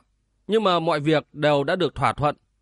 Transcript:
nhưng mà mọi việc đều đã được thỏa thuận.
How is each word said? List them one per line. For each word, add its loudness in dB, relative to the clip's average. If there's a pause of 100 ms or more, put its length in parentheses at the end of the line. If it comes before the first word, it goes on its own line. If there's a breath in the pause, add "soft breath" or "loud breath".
(460)
nhưng 0
mà 2
mọi -2
việc 0
đều 0
đã -2
được -2
thỏa 0
thuận. -2 (260)